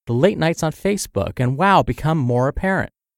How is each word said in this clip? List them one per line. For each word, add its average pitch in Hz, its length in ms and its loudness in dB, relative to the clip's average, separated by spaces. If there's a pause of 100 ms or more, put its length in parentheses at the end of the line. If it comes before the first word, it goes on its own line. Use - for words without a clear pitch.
The 117 60 -4
late 165 240 2
nights 165 260 -2
on 156 100 -2
Facebook - 680 -4
and 127 180 0
WoW 180 260 4
become 151 360 -2
more 123 300 0
apparent. 185 420 -2 (260)